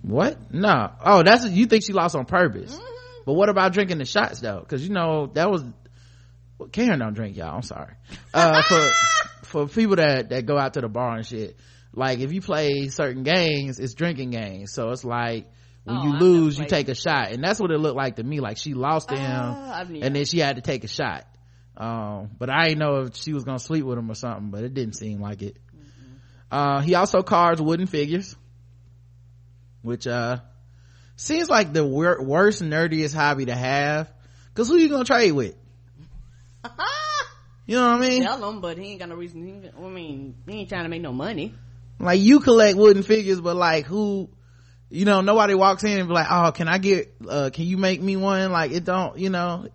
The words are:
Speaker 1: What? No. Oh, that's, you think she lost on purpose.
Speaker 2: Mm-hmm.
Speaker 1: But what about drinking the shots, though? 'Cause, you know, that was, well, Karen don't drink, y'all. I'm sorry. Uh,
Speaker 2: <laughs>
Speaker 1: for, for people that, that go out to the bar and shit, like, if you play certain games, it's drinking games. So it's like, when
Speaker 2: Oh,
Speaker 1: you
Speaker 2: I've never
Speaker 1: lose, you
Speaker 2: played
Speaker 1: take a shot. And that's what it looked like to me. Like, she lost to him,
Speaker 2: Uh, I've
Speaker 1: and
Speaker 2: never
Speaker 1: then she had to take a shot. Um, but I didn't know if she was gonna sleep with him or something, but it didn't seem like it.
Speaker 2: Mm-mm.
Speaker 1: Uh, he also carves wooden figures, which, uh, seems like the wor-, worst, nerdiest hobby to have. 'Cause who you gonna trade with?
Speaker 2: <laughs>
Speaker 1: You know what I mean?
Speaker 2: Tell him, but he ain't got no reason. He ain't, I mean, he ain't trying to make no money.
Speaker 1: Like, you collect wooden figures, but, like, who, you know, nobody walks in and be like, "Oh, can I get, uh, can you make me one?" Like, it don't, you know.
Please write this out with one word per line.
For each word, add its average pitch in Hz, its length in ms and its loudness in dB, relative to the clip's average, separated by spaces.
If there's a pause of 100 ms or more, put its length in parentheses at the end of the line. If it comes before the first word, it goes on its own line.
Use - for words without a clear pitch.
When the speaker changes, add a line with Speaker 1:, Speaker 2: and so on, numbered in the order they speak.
Speaker 1:
What? 131 500 -2
No. 156 380 0 (140)
Oh, 190 180 6
that's, 233 260 6
you 196 180 4
think 220 180 4
she 208 80 -6
lost 175 240 0
on 131 80 -2
purpose. 117 500 -2
Speaker 2:
Mm-hmm. - 500 -18
Speaker 1:
But 135 100 -2
what 196 140 4
about 190 240 2
drinking 180 260 0
the 139 60 -6
shots, 123 360 -2
though? 101 280 -8
'Cause, 135 140 -6
you 175 80 -8
know, 160 440 0
that 165 160 2
was, 180 120 0 (960)
well, - 100 -14
Karen 214 300 0
don't 110 160 -4
drink, 104 220 -8
y'all. 82 180 -8
I'm 110 80 -8
sorry. - 320 -14 (400)
Uh, 156 280 6
Speaker 2:
<laughs> 156 60 2
Speaker 1:
for, 160 220 4 (540)
for 147 240 -4
people 214 280 2
that, 139 340 2
that 123 140 -4
go 143 140 0
out 135 160 -2
to 143 60 -4
the 120 80 -6
bar 117 300 -4
and 113 80 -10
shit, 107 300 -10 (380)
like, 127 240 -2
if 135 140 -4
you 190 80 -4
play 147 480 -2
certain 131 340 -4
games, 147 560 0
it's 127 160 -8
drinking 135 360 -4
games. 101 420 -10
So 117 180 -6
it's 123 140 -8
like, 117 420 -4 (380)
when 117 140 -6
Speaker 2:
Oh, 131 40 -4
Speaker 1:
you 147 60 -2
Speaker 2:
I've 147 60 0
never 156 100 2
Speaker 1:
lose, 165 340 4
you 151 60 -4
Speaker 2:
played 147 220 -2
Speaker 1:
take - 20 -6
a 131 80 -4
shot. 135 340 -2
And 123 140 -6
that's 214 160 -2
what 185 100 -2
it 156 80 0
looked 151 180 -2
like 135 200 -4
to 113 80 -8
me. 147 160 -6
Like, 107 160 -6
she 151 180 -10
lost 147 360 -2
to 139 60 -4
him, 135 140 -4
Speaker 2:
Uh, 123 420 -6
I've 180 180 -10
Speaker 1:
and 160 100 -12
Speaker 2:
never 135 140 -2
Speaker 1:
then 143 100 -2
she 170 160 -2
had 139 160 -2
to 123 60 -12
take 131 200 -6
a 110 60 -12
shot. 98 380 -8 (500)
Um, 107 600 -10
but 123 120 -6
I 160 180 2
didn't 156 120 0
know 143 220 0
if 123 140 -8
she - 180 -8
was 139 100 -6
gonna 131 160 -8
sleep 156 240 -4
with 123 140 -4
him 113 120 -6
or 110 40 -8
something, 104 360 -8
but 104 140 -8
it 131 100 -10
didn't 120 200 -6
seem 104 260 -10
like 101 220 -8
it. 98 160 -12 (180)
Speaker 2:
Mm-mm. - 420 -20 (320)
Speaker 1:
Uh, 139 300 0
he 160 160 2
also 185 260 2
carves 170 400 2
wooden 165 240 0
figures, 165 500 -4 (1500)
which, 117 240 -8
uh, 120 300 -4 (800)
seems 311 340 -2
like 208 220 2
the 156 120 2
wor-, 143 380 0
worst, 175 400 2
nerdiest 156 520 0
hobby 147 320 0
to 120 80 -4
have. 143 580 -2 (420)
'Cause 226 140 -2
who 320 80 4
you 320 120 6
gonna 277 160 0
trade 233 280 4
with? 120 240 -2 (1080)
Speaker 2:
<laughs> 233 60 -14 (920)
Speaker 1:
You 226 120 -2
know 247 160 4
what 240 120 4
I 254 40 2
mean? 254 160 2
Speaker 2:
Tell 226 260 -4
him, 214 100 -10
but 170 160 -6
he 196 140 -12
ain't 196 80 -14
got 180 100 -12
no 170 60 -12
reason. 170 320 -14
He 190 60 -16
ain't, 196 260 -20
I 175 100 -16
mean, 147 460 -12 (140)
he 190 120 -12
ain't 190 80 -12
trying 180 140 -6
to 165 60 -6
make 170 120 -8
no 156 120 -8
money. 156 420 -6 (460)
Speaker 1:
Like, 180 200 4
you 254 200 8
collect 220 360 8
wooden 202 280 10
figures, 196 360 4
but, 170 140 -2
like, 160 320 2
who, 196 420 -4 (600)
you 175 140 -2
know, 202 160 6
nobody 202 340 4
walks 190 300 4
in 208 120 0
and 185 120 -2
be 165 60 -2
like, 165 140 2
"Oh, 170 220 4
can 165 160 -4
I 170 120 2
get, 190 360 0 (120)
uh, 139 280 -2
can 165 100 -6
you 185 140 -2
make 185 240 0
me 190 140 0
one?" 190 340 0
Like, 160 220 0
it 170 120 -4
don't, 185 320 -2
you 190 140 -2
know. 175 440 -4